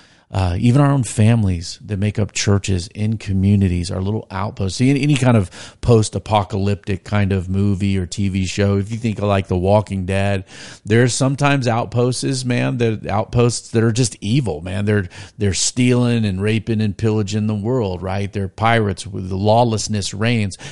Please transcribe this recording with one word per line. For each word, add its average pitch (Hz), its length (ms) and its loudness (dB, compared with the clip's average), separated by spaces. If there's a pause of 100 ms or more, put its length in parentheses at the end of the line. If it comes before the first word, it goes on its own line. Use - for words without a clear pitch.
(320)
Uh, 92 280 -2
even 120 200 4
our 143 120 4
own 139 100 2
families 107 800 2
that 101 140 -6
make 104 220 -2
up 104 140 -2
churches 98 560 0
in 107 280 -4
communities 95 720 2
are 95 100 -4
little 101 300 -4
outposts. 95 480 -6
See, 131 140 4
any, 139 100 2
any 147 140 2
kind 127 200 4
of 98 140 2 (320)
post-apocalyptic 101 1200 0
kind 101 300 0
of 90 160 -2
movie 98 480 0
or 92 80 -2
T 98 240 -4
V 95 160 0
show, 101 320 0
if 98 140 -4
you 117 80 -6
think 113 180 -2
of, 98 60 -4
like, 98 240 0
The 92 100 0
Walking 98 480 0
Dead, 98 400 -2 (400)
there's 117 300 4
sometimes 139 520 0
outposts, 123 800 -2
man, 123 320 -2
that 113 300 -2
outposts 117 640 0
that 113 120 2
are 117 80 4
just 120 300 -2
evil, 101 400 -2
man. 98 240 -4
They're, 104 240 2 (300)
they're 101 160 0
stealing 123 720 2
and 95 140 -2
raping 107 400 0
and 104 160 0
pillaging 107 520 0
the 107 80 0
world, 101 480 -2
right? 95 280 -4
They're 98 180 -4
pirates. 110 560 0
The 98 300 -6
lawlessness 104 800 2
reigns. 107 460 -2 (120)